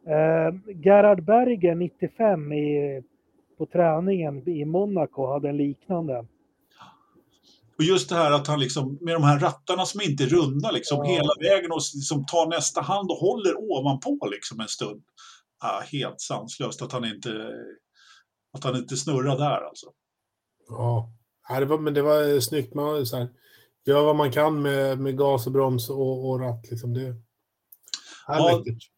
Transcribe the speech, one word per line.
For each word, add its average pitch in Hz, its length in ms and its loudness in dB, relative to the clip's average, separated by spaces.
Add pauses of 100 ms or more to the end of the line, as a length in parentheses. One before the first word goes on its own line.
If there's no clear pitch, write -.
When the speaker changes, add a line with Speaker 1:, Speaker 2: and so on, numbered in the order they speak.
Speaker 1:
Eh, 160 680 0 (100)
Gerhard 202 400 8
Berger, 208 500 4
nittiofem, 175 800 -2
i, 147 480 -2 (560)
på 156 80 -6
träningen 165 840 0
i 147 160 -4
Monaco 160 680 -2
hade 143 160 -2
en 143 80 -2
liknande. 143 680 -4 (1500)
Speaker 2:
Och 156 60 2
just 180 260 2
det 175 60 -2
här 156 160 4
att 147 160 2
han 147 120 0
liksom, 135 420 -2
med 170 140 -2
de 160 80 2
här 143 160 6
rattarna 180 460 -2
som 202 160 -8
inte 143 220 -2
är 123 40 0
runda 151 440 2
liksom, 143 260 -2
Speaker 1:
Ja. 143 60 -4
Speaker 2:
hela 151 260 0 (100)
vägen 175 320 2
och 160 60 -2
s-, - 180 -6
liksom 139 300 -4
tar 165 240 2
nästa 160 320 -2
hand 185 300 -4
och 143 60 -2
håller 202 540 -2
ovanpå 139 600 -2
liksom 110 280 -12
en 107 80 -8
stund. 107 360 -10 (580)
Ja, 104 300 -6
helt 127 300 -8
sanslöst 117 600 -8
att 117 100 -10
han 120 140 -6
inte, 110 440 -10 (1080)
att 143 60 -14
han 131 120 -4
inte 127 220 -8
snurrar 139 400 -2
där 131 300 -2
alltså. - 200 -18 (840)
Speaker 3:
Ja. 117 400 -2 (400)
Ja, 131 100 -4
det 139 60 2
var, 151 140 2
men 151 140 -2
det 143 80 2
var, 147 320 4
eh, 143 60 4
snyggt. 127 340 -4
Man, 147 320 -2
så 127 120 -6
här, 123 100 -4 (580)
gör 143 180 6
vad 151 120 6
man 147 160 2
kan 147 300 2
med, 135 380 0
med 135 180 -2
gas 139 300 2
och 127 60 -4
broms 127 360 2
och, 131 400 -2
och 127 100 -2
ratt 120 320 -6
liksom. 120 220 -6
Det 131 80 -4
är 127 140 -8 (1120)
Speaker 2:
Ja. 156 300 4
Speaker 3:
läckert. 117 260 -8 (140)